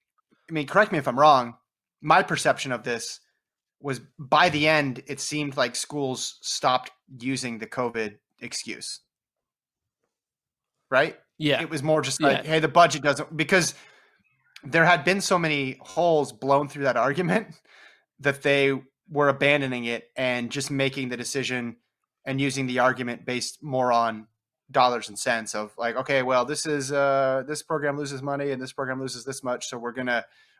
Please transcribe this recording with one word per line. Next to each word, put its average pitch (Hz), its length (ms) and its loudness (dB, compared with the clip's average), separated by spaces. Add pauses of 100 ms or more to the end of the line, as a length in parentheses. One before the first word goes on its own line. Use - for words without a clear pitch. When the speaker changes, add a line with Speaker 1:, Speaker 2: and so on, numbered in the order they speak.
(520)
Speaker 1:
mean, 151 140 -2
correct 208 260 4
me 165 60 0
if 135 100 -4
I'm 123 100 -2
wrong, 131 380 6 (460)
my 165 200 4
perception 143 500 0
of 117 120 -6
this 120 360 -6 (600)
was 135 200 -6 (180)
by 156 320 4
the 151 180 2
end, 143 380 2
it 139 140 -10
seemed 147 360 -6
like 123 200 -2
schools 135 640 -6
stopped - 480 -2 (300)
using 127 380 -6
the 110 100 -12
covid 117 500 -6 (220)
excuse. - 600 -12 (1900)
Right? 135 260 2 (220)
Speaker 2:
Yeah. 143 220 2
Speaker 1:
It - 100 -6
was 147 120 -4
more 156 180 2
just 135 220 -2
like, 139 160 4
Speaker 2:
Yeah. - 60 -8
Speaker 1:
"Hey, 156 160 2
the 156 80 2
budget 151 340 4
doesn't," 147 340 -2
because 165 380 2 (920)
there 160 220 4
had 170 180 4
been 190 160 2
so 180 180 2
many 143 440 -2
holes 160 500 0
blown 139 360 2
through 143 160 -6
that 123 120 2
argument 170 640 0 (280)
<laughs> - 320 -20
that 135 220 0
they 139 300 4 (380)
were 143 180 2
abandoning 135 580 2
it 117 300 -6
and 123 340 -2
just 139 200 -6
making 135 400 -2
the 123 80 -6
decision 120 580 -6 (500)
and 135 140 -4
using 135 260 -2
the 123 140 0
argument 123 460 0
based 123 360 -6
more 131 300 0
on 113 360 0 (420)
dollars 123 380 2
and 104 100 -16
cents 113 360 -2
of, 107 240 -6
like, 117 180 -2
"Okay, 131 260 0
well, 127 220 2
this 147 220 -4
is, 143 260 -2
uh, 135 540 2
this 147 160 -8
program 147 360 -2
loses 139 240 -8
money 139 300 -4
and 127 100 -6
this 131 100 -12
program 131 280 -6
loses 123 240 -10
this 131 200 -10
much, 123 240 -6
so 127 100 -10
we're 117 140 -8
gonna, 123 320 -2 (360)